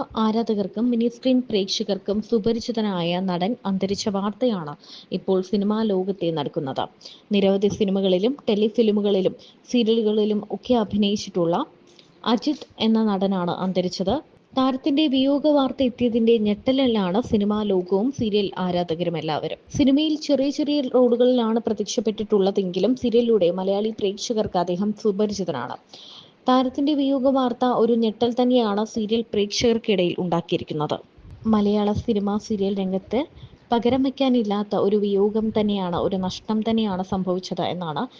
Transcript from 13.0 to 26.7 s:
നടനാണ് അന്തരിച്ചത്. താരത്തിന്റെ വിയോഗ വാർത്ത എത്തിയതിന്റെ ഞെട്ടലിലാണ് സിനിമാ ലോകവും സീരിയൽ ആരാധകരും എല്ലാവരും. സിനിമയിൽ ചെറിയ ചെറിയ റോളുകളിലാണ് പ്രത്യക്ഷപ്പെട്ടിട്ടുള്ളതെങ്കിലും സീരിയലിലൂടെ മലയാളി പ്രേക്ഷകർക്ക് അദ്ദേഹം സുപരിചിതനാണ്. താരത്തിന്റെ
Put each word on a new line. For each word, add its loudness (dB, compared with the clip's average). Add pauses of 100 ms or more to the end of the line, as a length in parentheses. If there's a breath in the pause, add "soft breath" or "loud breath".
നടനാണ് 0
അന്തരിച്ചത്. -2 (380)
താരത്തിന്റെ 0
വിയോഗ 2
വാർത്ത 2
എത്തിയതിന്റെ 2
ഞെട്ടലിലാണ് 2
സിനിമാ 0
ലോകവും 0
സീരിയൽ 0
ആരാധകരും -2
എല്ലാവരും. -4 (100)
സിനിമയിൽ 2
ചെറിയ 0
ചെറിയ 0
റോളുകളിലാണ് 4
പ്രത്യക്ഷപ്പെട്ടിട്ടുള്ളതെങ്കിലും 0
സീരിയലിലൂടെ 2
മലയാളി -2
പ്രേക്ഷകർക്ക് -2
അദ്ദേഹം -2
സുപരിചിതനാണ്. -4 (680 loud breath)
താരത്തിന്റെ 2